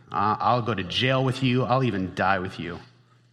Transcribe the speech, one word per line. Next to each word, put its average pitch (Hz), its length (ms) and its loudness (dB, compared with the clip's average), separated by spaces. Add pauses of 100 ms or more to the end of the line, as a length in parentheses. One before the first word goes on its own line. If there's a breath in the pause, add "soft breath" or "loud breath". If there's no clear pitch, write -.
(120)
I, 104 260 2
I'll 117 240 2
go 113 120 -2
to 92 100 -4
jail 131 400 0
with 127 180 -2
you. 127 220 2
I'll 123 180 2
even 98 320 -2
die 95 240 2
with 92 220 -8
you. 85 180 -8 (540)